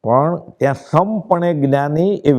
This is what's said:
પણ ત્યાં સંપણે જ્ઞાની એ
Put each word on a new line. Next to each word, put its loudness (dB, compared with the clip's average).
પણ 0
ત્યાં -2
સંપણે 0
જ્ઞાની 0
એ 4